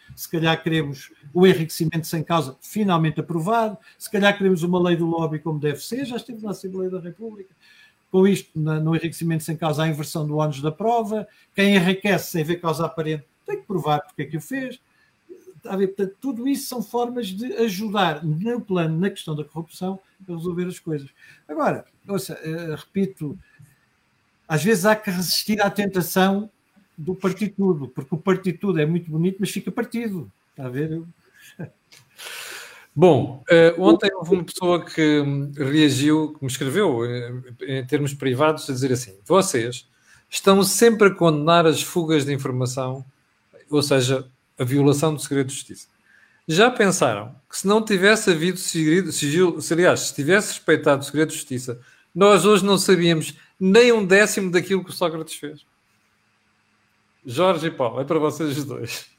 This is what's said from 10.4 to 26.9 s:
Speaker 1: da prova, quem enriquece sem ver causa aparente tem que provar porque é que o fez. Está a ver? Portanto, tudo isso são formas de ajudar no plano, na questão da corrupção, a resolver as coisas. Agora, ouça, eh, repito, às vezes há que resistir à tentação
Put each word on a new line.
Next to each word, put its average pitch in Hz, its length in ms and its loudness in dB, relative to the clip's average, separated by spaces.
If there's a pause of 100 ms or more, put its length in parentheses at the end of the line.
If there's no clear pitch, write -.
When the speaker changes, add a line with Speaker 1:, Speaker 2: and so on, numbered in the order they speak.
Speaker 1:
da 151 120 -4
prova, 214 560 -2 (280)
quem 202 200 4
enriquece 185 560 0
sem 165 120 -2
ver 165 120 -2
causa 165 280 -2
aparente 156 420 -6 (200)
tem 403 140 -6
que - 80 -20
provar 151 340 -2
porque - 220 -12
é - 20 -8
que 160 120 -8
o 156 40 -8
fez. 254 380 -10 (760)
Está - 180 -14
a 190 40 -4
ver? 196 120 2
Portanto, 196 300 -6
tudo 254 280 -6
isso 277 200 -2
são 247 140 -8
formas 240 460 -4
de 202 300 -8
ajudar 196 640 -2
no 185 360 -2
plano, 165 400 -2
na 196 120 0
questão - 240 -10
da 147 80 -6
corrupção, 185 560 -10 (280)
a 180 40 -10
resolver 175 340 -6
as 180 140 -10
coisas. 147 300 -8 (380)
Agora, 294 380 -2 (220)
ouça, 190 260 -6 (100)
eh, 160 320 -8
repito, 160 600 -6 (1120)
às 151 160 -2
vezes 196 200 2
há 214 120 6
que 214 160 -6
resistir 185 500 -2
à 202 80 2
tentação 196 800 0 (460)